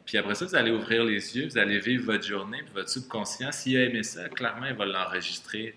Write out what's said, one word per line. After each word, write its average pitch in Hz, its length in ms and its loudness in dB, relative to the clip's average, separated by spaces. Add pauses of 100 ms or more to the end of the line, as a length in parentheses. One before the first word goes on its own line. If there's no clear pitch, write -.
Puis - 120 0
après 101 180 2
ça, 180 100 -2
vous 185 100 -6
allez 117 140 6
ouvrir 113 360 4
les 107 320 0
yeux, 147 100 -2
vous 120 100 -2
allez 101 220 4
vivre 117 260 0
votre 107 220 2
journée, 104 360 -4
puis 123 100 -18
votre 95 160 -4
subconscient, 127 640 -4
s'il 131 260 2
a 127 80 8
aimé 117 180 0
ça, 90 260 -8
clairement, 120 380 -4
il 131 80 -4
va 104 100 0
l'enregistrer 95 920 -4